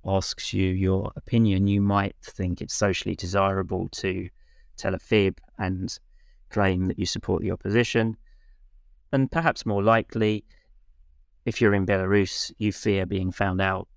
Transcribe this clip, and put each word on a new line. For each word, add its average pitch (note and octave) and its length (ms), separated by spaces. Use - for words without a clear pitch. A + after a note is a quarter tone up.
asks - 500
you F#2+ 160
your F#2+ 460
opinion, G2+ 520
you G2+ 120
might G2+ 440
think F2+ 380
it's - 120
socially F#2+ 420
desirable F#2+ 720
to F#2+ 380
tell F#2+ 200
a F2+ 40
fib G2 400
and F#2 400
claim F#2 380
that F2+ 100
you G#2 80
support - 360
the F#2+ 100
opposition. A2 680
And C3+ 180
perhaps E3 340
more G2+ 180
likely, A2 600
if - 160
you're G2+ 140
in F#2+ 100
Belarus, G2 720
you G#2+ 140
fear G2 340
being F#2 260
found F#2+ 300
out F#2+ 360